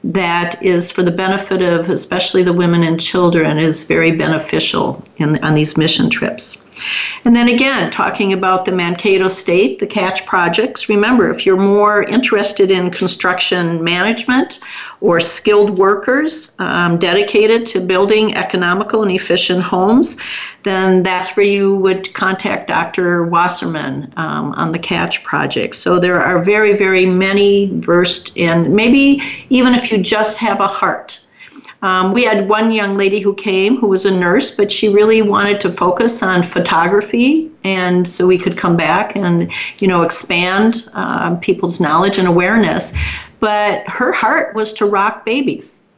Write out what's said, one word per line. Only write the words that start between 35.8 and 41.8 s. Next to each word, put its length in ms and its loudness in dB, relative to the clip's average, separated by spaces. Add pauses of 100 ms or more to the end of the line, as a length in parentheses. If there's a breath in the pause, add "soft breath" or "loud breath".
on 200 2
photography, 1080 0 (140)
and 420 0
so 200 0
we 120 4
could 200 -2
come 180 0
back 400 0
and, 340 0 (300 loud breath)
you 80 2
know, 140 2
expand, 880 0
uh, 440 -2
people's 440 -2